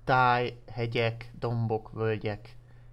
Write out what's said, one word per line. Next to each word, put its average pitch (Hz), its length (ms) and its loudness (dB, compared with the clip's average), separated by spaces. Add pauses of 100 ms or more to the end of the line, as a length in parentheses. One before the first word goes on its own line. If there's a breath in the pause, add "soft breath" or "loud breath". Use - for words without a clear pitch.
táj, 123 580 4 (100)
hegyek, 117 680 -2
dombok, 117 520 -2
völgyek 110 640 -4 (380 soft breath)